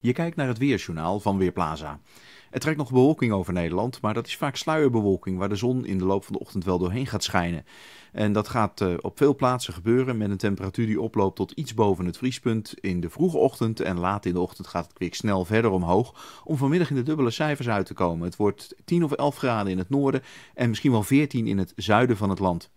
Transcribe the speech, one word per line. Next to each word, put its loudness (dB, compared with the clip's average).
Je 2
kijkt -2
naar 0
het -2
weerjournaal 0
van 0
Weerplaza. -2
Er -6
trekt -2
nog -4
bewolking 4
over 0
Nederland, -2
maar -2
dat -4
is -10
vaak -4
sluierbewolking 2
waar -2
de -2
zon -2
in -2
de 0
loop 2
van -10
de -4
ochtend -8
wel 2
doorheen -2
gaat -4
schijnen. -2
En 0
dat 0
gaat, -2
eh, 2
op -8
veel 4
plaatsen -2
gebeuren 0
met -2
een -2
temperatuur -2
die 0
oploopt 0
tot -4
iets -8
boven 2
het -4
vriespunt -4
in -2
de -4
vroege 0
ochtend. 2
En -2
laat -2
in 0
de 0
ochtend -4
gaat -4
het -16
kwik -6
snel 0
verder 2
omhoog 0
om -2
vanmiddag 2
in 0
de 0
dubbele 0
cijfers -2
uit 0
te -14
komen. -2
Het -6
wordt -2
tien 2
of -2
elf 0
graden 0
in 0
het -4
noorden 2
en 0
misschien 2
wel 4
veertien 2
in 0
het -2
zuiden 4
van 0
het -2
land. 0